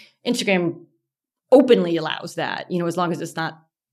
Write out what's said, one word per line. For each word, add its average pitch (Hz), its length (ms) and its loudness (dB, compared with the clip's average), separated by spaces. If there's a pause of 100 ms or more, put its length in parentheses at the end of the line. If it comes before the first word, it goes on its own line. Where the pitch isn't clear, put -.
(260)
Instagram 180 600 -2 (680)
openly 190 460 6
allows - 380 -6
that, - 360 -6
you 175 80 0
know, 175 80 -2
as 165 100 -4
long 175 140 0
as 156 100 -6
it's 165 140 -10
not 160 260 -8 (320)